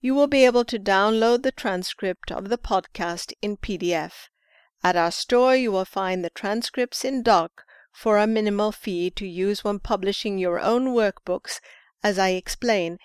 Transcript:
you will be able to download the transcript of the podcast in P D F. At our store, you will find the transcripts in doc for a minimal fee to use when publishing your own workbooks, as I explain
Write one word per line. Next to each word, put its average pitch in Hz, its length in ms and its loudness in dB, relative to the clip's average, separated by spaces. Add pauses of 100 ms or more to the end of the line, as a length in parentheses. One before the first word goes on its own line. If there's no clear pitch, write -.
you 254 120 -2
will 285 140 4
be 277 180 6
able 240 200 4
to 240 120 -6
download 220 680 2
the 262 80 0
transcript 185 800 -6
of 196 160 -8
the 233 100 -2
podcast 175 800 -4
in 208 160 -4
P 196 220 -6
D 175 160 -2
F. 160 340 -8 (540)
At 180 140 4
our 170 160 2
store, 254 420 2
you 254 160 2
will 185 140 0
find 185 400 -4
the 170 60 -4
transcripts 233 720 -6
in 262 180 -2
doc 185 400 2 (300)
for 214 260 0
a 208 80 4
minimal 214 460 0
fee 180 380 -4
to - 140 -10
use 190 380 -2
when 202 160 -2
publishing 196 600 -4
your 175 200 0
own 247 300 0
workbooks, 208 720 -2 (420)
as 202 160 0
I 190 120 2
explain 185 760 -2